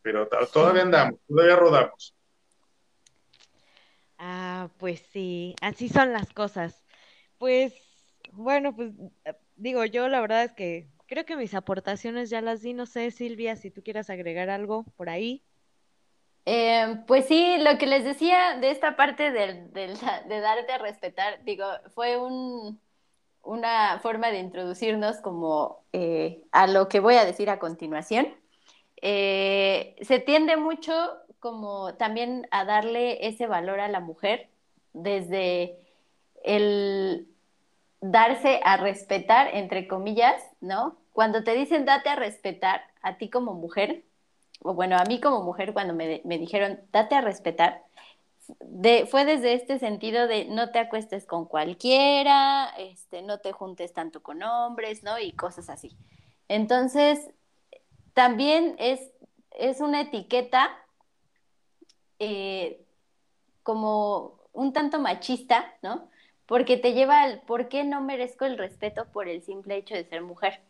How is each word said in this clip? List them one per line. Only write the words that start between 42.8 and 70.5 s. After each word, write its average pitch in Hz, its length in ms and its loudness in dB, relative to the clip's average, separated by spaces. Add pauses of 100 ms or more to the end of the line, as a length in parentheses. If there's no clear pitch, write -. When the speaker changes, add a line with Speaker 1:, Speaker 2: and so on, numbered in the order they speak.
Speaker 3:
a 185 160 -6
ti 208 120 -10
como 240 240 -2
mujer, 196 500 -4 (580)
o 185 120 -4
bueno, 185 240 2
a 180 80 4
mí 240 160 -2
como 247 220 2
mujer, 190 300 -6
cuando 196 200 -4
me, 160 320 -4
me 175 140 -4
dijeron 196 400 -2 (120)
date 220 220 2
a 277 80 4
respetar, 190 640 0 (760)
de, 214 460 4
fue 269 200 2
desde 247 280 2
este 254 240 -2
sentido 226 500 -2
de 214 180 -2
no 226 260 -4
te 233 80 2
acuestes 220 480 -6
con 170 180 -6
cualquiera, 277 1200 2 (100)
este, 185 420 -16
no 208 180 -8
te 196 120 -8
juntes 180 420 -12
tanto 165 300 -10
con 160 180 -14
hombres, 226 600 -4
¿no? 220 160 -6
Y 190 140 -8
cosas - 360 -10
así. - 260 -18 (520)
Entonces, 254 840 2 (840)
también 277 640 4
es, 254 200 0 (520)
es 262 300 -4
una 294 200 0
etiqueta, 247 680 0 (1500)
eh, 196 600 -6 (840)
como 214 760 -2 (140)
un 262 200 -2
tanto 302 260 0
machista, 240 840 0
¿no? 226 280 -10 (360)
Porque 247 320 2
te 247 160 2
lleva 269 300 6
al 247 180 -2
por 240 260 -4
qué 277 160 -4
no 285 180 -4
merezco 262 440 -6
el 254 120 -4
respeto 208 540 -8
por 202 160 -6
el 170 160 -8
simple 196 320 -10
hecho 196 200 -10
de 175 100 -6
ser 170 160 -10
mujer 180 480 -8